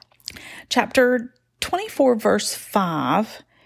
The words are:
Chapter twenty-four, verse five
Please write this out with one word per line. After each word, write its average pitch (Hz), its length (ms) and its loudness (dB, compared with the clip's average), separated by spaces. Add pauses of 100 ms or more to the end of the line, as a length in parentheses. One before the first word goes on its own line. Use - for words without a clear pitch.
(680)
Chapter 247 640 2 (280)
twenty-four, 330 560 2
verse 208 380 0
five 170 880 -2 (220)